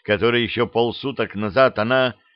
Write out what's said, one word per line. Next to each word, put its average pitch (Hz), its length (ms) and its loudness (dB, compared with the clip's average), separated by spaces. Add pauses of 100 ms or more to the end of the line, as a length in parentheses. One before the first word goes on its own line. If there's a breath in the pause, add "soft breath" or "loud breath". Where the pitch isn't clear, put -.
который 117 400 2
ещё 113 240 -2
полсуток 117 680 -2
назад 104 440 2
она 123 380 0 (200)